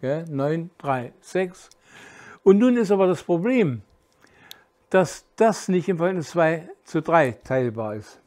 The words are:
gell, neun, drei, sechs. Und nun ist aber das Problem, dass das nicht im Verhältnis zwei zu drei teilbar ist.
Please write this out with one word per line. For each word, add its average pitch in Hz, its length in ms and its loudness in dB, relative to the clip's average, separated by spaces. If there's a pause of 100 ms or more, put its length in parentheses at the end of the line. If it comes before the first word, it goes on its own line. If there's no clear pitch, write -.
gell, 147 280 -4
neun, 156 500 -2
drei, 131 420 -4
sechs. - 500 -4 (760)
Und 196 140 4
nun 247 180 2
ist 208 160 0
aber 190 160 2
das 180 160 -4
Problem, 175 580 -2 (1080)
dass - 340 2 (100)
das 220 340 2
nicht 180 200 0
im 190 80 0
Verhältnis 175 340 -2
zwei 165 380 0 (160)
zu - 180 -2
drei 156 300 4
teilbar 113 640 -4
ist. - 300 -16